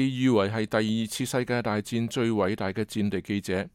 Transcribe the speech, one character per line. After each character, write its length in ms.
譽 280
為 160
係 160
第 120
二 300
次 180
世 200
界 160
大 160
戰 320
最 200
偉 280
大 160
嘅 100
戰 240
地 140
記 180
者， 360